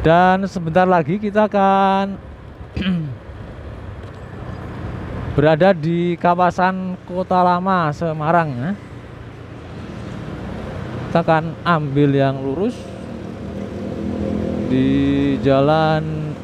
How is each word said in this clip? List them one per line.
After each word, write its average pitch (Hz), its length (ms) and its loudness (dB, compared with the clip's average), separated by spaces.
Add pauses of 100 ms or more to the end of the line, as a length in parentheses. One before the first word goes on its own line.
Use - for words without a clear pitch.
Dan 185 480 6
sebentar 170 320 2
lagi 175 320 4
kita 208 320 2
akan 196 720 2 (560)
<clears throat> 185 180 0 (2500)
berada 160 320 6
di 170 480 2
kawasan 180 880 2
Kota 185 320 0
Lama 180 560 4
Semarang 160 560 0
ya. 131 200 -4 (2250)
Kita 170 160 0
akan 160 400 2
ambil 147 480 2
yang 135 320 2
lurus 160 320 -2 (1900)
di 131 200 4 (520)
Jalan 156 1040 2